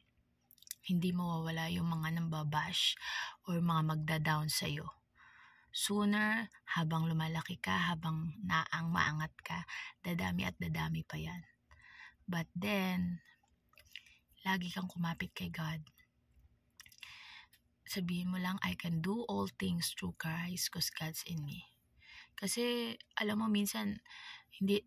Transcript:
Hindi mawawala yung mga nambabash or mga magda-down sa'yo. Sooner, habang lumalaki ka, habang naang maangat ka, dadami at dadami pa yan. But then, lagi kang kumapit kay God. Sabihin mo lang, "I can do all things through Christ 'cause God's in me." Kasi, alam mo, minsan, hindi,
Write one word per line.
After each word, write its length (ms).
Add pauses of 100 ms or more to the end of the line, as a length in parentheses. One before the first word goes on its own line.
(840)
Hindi 320
mawawala 560
yung 160
mga 320
nambabash 800 (480)
or 160
mga 180 (140)
magda-down 560
sa'yo. 400 (800)
Sooner, 800 (260)
habang 300
lumalaki 560
ka, 320
habang 480
naang 480
maangat 420 (140)
ka, 180 (380)
dadami 420
at 140
dadami 480
pa 100
yan. 300 (800)
But 320
then, 640 (1200)
lagi 300
kang 160
kumapit 480
kay 160
God. 320 (2000)
Sabihin 400
mo 80
lang, 240
"I 160
can 240
do 240
all 240
things 480
through 240
Christ 480
'cause 240
God's 320
in 160
me." 280 (720)
Kasi, 560 (240)
alam 240
mo, 80
minsan, 480 (560)
hindi, 320